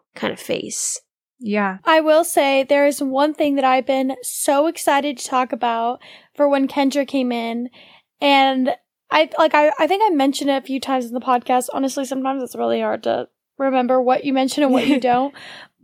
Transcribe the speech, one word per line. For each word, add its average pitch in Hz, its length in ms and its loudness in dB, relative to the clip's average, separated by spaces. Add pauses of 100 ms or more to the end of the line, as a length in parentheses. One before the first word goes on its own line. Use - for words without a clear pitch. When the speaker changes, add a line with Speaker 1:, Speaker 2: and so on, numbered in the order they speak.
(160)
Speaker 1:
kind - 160 -6
of 190 80 -10
face. - 600 -6 (360)
Speaker 2:
Yeah. 202 460 -2
Speaker 3:
I 320 160 4
will 311 240 4
say 277 400 2
there 285 240 4
is 294 160 -2
one 277 300 0
thing 294 220 0
that 269 100 0
I've 262 200 2
been 262 380 0
so 294 440 0
excited 294 500 -2
to - 100 -12
talk 254 240 -2
about 233 480 -4 (340)
for 285 140 2
when 277 220 2
Kendra 277 380 0
came 254 260 -2
in. 233 360 -6 (520)
And 269 520 2 (380)
I, 311 260 2
like, 311 160 4
I, 302 240 4
I 320 80 2
think 381 180 2
I 427 120 4
mentioned 277 340 0
it 269 140 0
a - 20 -20
few 269 140 -4
times 262 260 -2
in 226 80 -12
the 254 60 -4
podcast. 247 540 0
Honestly, 269 320 -4
sometimes 269 360 -4
it's 247 140 -10
really 233 260 -2
hard 220 220 -4
to 113 240 -2 (300)
remember 262 440 2
what 254 220 2
you 277 100 -2
mention 269 300 0
and 262 100 2
what 254 140 2
you 277 120 2
Speaker 1:
<laughs> 240 120 0
Speaker 3:
don't. 262 220 0 (500)